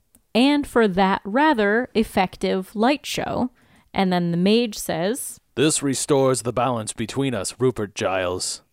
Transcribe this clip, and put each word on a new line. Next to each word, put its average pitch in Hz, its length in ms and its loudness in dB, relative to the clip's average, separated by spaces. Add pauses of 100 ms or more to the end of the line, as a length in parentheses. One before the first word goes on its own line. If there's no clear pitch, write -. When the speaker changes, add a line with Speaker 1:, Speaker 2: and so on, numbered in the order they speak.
(340)
Speaker 1:
and 277 320 2
for 226 220 2
that 190 360 2
rather 247 680 2
effective 190 800 -2
light 240 300 0
show. - 460 -4 (420)
And 190 200 2
then 175 180 0
the 170 80 0
mage 214 400 2
says, 185 600 -6 (140)
Speaker 2:
"This 147 280 2
restores 135 600 2
the 117 100 -4
balance 120 420 -2
between 127 400 -4
us, 95 240 -6
Rupert 110 360 -2
Giles. 92 680 -2 (100)